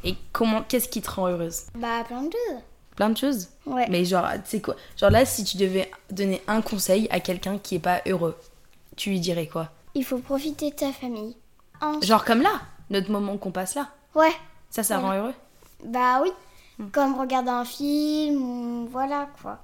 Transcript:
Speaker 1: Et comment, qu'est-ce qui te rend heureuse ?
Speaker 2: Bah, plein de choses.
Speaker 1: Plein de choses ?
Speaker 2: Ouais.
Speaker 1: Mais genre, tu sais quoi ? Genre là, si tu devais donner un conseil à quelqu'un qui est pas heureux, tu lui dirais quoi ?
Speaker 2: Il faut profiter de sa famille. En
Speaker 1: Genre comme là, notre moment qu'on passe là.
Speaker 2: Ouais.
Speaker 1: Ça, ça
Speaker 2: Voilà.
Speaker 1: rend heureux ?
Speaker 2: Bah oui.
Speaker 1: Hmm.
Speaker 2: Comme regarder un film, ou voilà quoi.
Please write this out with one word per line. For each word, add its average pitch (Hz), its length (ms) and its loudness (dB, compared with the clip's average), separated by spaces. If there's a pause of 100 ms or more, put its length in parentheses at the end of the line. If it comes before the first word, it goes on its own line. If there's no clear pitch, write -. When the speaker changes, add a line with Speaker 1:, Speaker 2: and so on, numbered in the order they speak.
Speaker 1:
Et 185 140 -2 (160)
comment, 220 300 2
qu'est-ce 226 260 0
qui 208 140 -6
te - 80 -8
rend 185 180 0
heureuse ? 170 360 -2 (100)
Speaker 2:
Bah, 233 300 -4
plein 247 180 -8
de 330 100 -4
choses. 415 280 -4 (360)
Speaker 1:
Plein 208 140 2
de 220 60 2
choses ? 254 320 0 (180)
Speaker 2:
Ouais. 254 240 0
Speaker 1:
Mais 180 140 4
genre, 180 220 2 (180)
tu - 60 -12
sais 214 100 -2
quoi ? - 140 -4 (220)
Genre 202 140 6
là, 226 140 8
si 233 200 -2
tu - 120 -4
devais 190 340 2 (200)
donner 196 380 0
un 220 140 2
conseil 202 480 2
à 180 100 0
quelqu'un 190 380 -4
qui - 180 -6
est 160 40 0
pas 180 260 2
heureux, 170 300 0 (600)
tu - 140 -4
lui 185 100 2
dirais 170 280 0
quoi ? 160 220 -6 (240)
Speaker 2:
Il 269 100 0
faut 254 140 -4
profiter 285 520 -4
de 294 80 -14
sa 277 140 -2
famille. 233 440 -8 (440)
En 202 200 -2
Speaker 1:
Genre 202 240 4
comme 233 180 4
là, 403 180 4 (300)
notre 196 200 0
moment 202 260 -2
qu'on 196 160 -6
passe 185 220 -6
là. 277 140 -4 (260)
Speaker 2:
Ouais. 320 180 6 (380)
Speaker 1:
Ça, 226 120 -4
ça 208 160 0
Speaker 2:
Voilà. 190 220 0
Speaker 1:
rend 220 60 -2
heureux ? 262 80 -6 (500)
Speaker 2:
Bah 247 380 4
oui. 370 80 2 (480)
Speaker 1:
Hmm. 208 120 -10
Speaker 2:
Comme 277 280 2
regarder 254 320 0
un 247 140 0
film, 294 800 0
ou 240 460 -4
voilà 277 400 -4 (140)
quoi. - 220 -10